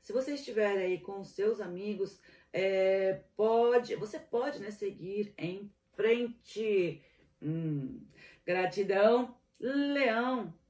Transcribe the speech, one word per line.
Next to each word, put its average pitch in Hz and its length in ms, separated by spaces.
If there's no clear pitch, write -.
Se - 120
você 269 220
estiver 208 420
aí 180 240
com 196 240
seus 208 340
amigos, 190 600
é, 190 680
pode, 233 640
você 214 200
pode, 254 420
né, 202 120
seguir 202 640
em 190 320
frente. 214 1120
Hum. 151 560
Gratidão, 196 880
Leão. 254 960